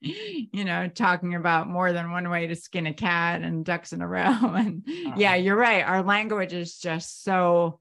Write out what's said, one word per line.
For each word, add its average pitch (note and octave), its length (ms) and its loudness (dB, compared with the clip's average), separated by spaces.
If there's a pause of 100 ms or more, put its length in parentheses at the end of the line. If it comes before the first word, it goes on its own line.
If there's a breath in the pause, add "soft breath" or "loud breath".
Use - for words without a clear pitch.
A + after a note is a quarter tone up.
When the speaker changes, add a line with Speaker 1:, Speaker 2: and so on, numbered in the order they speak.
Speaker 1:
you D#4+ 640 -6
know, F3+ 240 -2
talking F3+ 460 0
about E3 340 2
more F3+ 240 0
than E3+ 180 -4
one F3 200 -4
way E3+ 160 -2
to E3 100 -4
skin E3 300 -6
a D#3 80 -4
cat E3+ 480 0
and E3 220 -4
ducks F3 280 -4
in E3+ 100 -6
a F3 60 -4
row. F3+ 160 0
<laughs> A#3 180 4
And G3 460 0
Speaker 2:
Uh-huh. E4 280 -6
Speaker 1:
yeah, G3+ 200 4
you're F#3+ 200 2
right. A3 280 4
Our F#3 180 2
language G3+ 520 0
is E3+ 240 -8
just E3+ 440 -6
so, F3 580 2